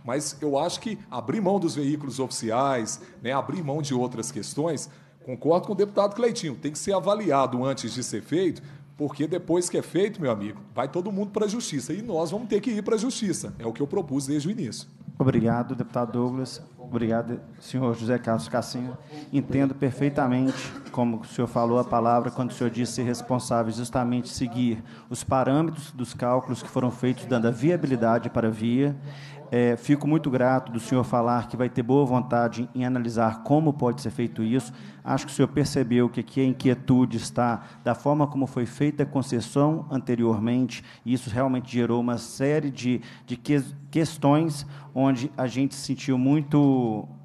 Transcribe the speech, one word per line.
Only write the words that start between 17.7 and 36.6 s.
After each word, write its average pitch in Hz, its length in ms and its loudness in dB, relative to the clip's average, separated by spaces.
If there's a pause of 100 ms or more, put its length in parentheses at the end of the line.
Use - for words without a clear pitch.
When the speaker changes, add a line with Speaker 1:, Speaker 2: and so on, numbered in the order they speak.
Speaker 2:
José 117 220 0
Carlos 113 320 0
Cassim. 123 400 -4 (420)
Entendo 135 440 2
perfeitamente, 135 1000 0 (180)
como 120 280 0
o - 60 -12
senhor 120 220 -2
falou 117 300 2
a 123 60 4
palavra, 120 480 2
quando 127 180 -2
o - 60 -10
senhor 120 160 0
disse 117 220 -2
ser 127 100 -2
responsável, 120 680 0
justamente 120 580 -2
seguir 120 540 -2 (280)
os 123 120 -8
parâmetros 143 680 2
dos 123 240 -8
cálculos 127 480 0
que - 40 -12
foram 127 220 0
feitos, 123 360 -2
dando 117 220 2
a 117 40 4
viabilidade 120 800 2
para 110 160 0
a 110 40 2
via. 123 460 0 (560)
É, 120 220 4
fico 143 320 2
muito 151 240 2
grato 127 400 2
do 113 80 -4
senhor 127 240 2
falar 120 460 2
que 117 80 -8
vai 123 100 2
ter 123 160 -2
boa 135 220 6
vontade 120 680 2
em 127 120 -2
analisar 117 580 0
como 151 300 4
pode 123 280 0
ser 113 80 -4
feito 113 320 -2
isso. 117 300 0 (320)
Acho 135 220 0
que - 80 -12
o - 20 -10
senhor 135 140 4
percebeu 123 580 2
que 120 140 -2
aqui - 180 -4
a 135 60 4
inquietude 127 720 4